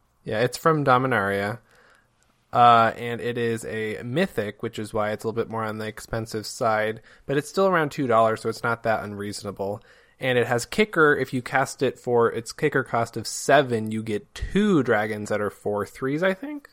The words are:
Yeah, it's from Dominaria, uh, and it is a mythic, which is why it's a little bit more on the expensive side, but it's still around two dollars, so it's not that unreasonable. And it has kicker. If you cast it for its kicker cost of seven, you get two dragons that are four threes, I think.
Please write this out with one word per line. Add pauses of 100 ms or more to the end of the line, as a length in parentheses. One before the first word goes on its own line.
(240)
Yeah,
it's
from
Dominaria, (920)
uh,
and
it
is
a
mythic,
which
is
why
it's
a
little
bit
more
on
the
expensive
side, (240)
but
it's
still
around
two
dollars,
so
it's
not
that
unreasonable. (380)
And
it
has
kicker.
If
you
cast
it
for
its
kicker
cost
of
seven,
you
get
two
dragons
that
are
four
threes,
I
think.